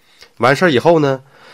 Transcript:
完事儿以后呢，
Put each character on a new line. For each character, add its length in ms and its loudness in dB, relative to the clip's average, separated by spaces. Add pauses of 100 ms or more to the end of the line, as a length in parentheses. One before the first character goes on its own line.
(380)
完 160 2
事 100 -2
儿 40 0
以 100 0
后 200 2
呢， 240 -4 (320)